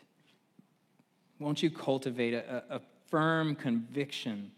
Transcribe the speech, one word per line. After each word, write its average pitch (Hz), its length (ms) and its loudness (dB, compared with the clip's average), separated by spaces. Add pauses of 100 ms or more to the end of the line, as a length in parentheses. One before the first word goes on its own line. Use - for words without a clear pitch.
(1400)
Won't 147 240 0
you 156 60 6
cultivate 127 640 0
a, 120 360 -4
a, 135 60 -6
a - 40 -6 (300)
firm 160 460 4
conviction 120 1000 -2